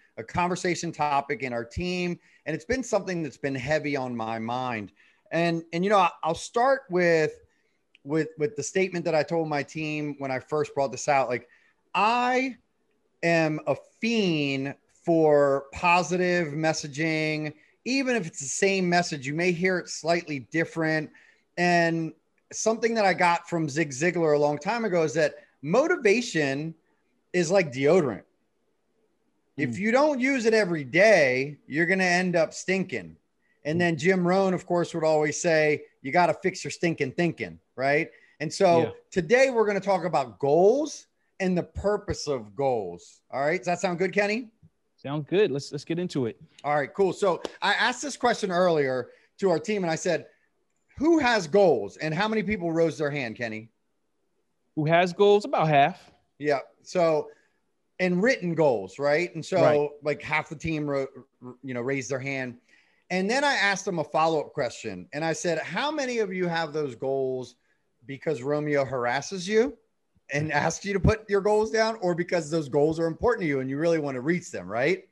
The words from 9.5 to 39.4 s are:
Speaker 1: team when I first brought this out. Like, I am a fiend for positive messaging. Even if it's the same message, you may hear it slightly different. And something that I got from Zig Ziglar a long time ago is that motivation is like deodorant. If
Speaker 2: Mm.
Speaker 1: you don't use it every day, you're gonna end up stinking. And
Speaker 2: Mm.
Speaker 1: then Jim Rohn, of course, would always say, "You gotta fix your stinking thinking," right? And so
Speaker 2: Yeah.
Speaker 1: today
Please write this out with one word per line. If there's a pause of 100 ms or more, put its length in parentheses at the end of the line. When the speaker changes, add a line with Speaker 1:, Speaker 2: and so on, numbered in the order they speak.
Speaker 1:
team
when
I
first
brought
this
out.
Like, (480)
I (680)
am
a (240)
fiend (300)
for
positive
messaging. (320)
Even
if
it's
the
same
message,
you
may
hear
it
slightly (120)
different. (480)
And (400)
something
that
I
got
from
Zig
Ziglar
a
long
time
ago
is
that (260)
motivation (560)
is
like
deodorant. (1300)
If
Speaker 2:
Mm.
Speaker 1:
you
don't
use
it
every
day, (100)
you're
gonna
end
up
stinking. (480)
And
Speaker 2:
Mm.
Speaker 1:
then
Jim
Rohn,
of
course,
would
always
say, (180)
"You
gotta
fix
your
stinking
thinking," (160)
right? (300)
And
so
Speaker 2:
Yeah. (200)
Speaker 1:
today